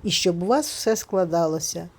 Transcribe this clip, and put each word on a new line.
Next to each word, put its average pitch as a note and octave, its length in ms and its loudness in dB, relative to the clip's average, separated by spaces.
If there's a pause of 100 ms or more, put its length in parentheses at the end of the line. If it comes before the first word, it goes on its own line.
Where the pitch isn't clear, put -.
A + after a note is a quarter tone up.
і G#3 80 -2
щоб F3 320 2
у F#3 40 -2
вас C#4+ 220 2
все - 280 0
складалося E3+ 920 0 (100)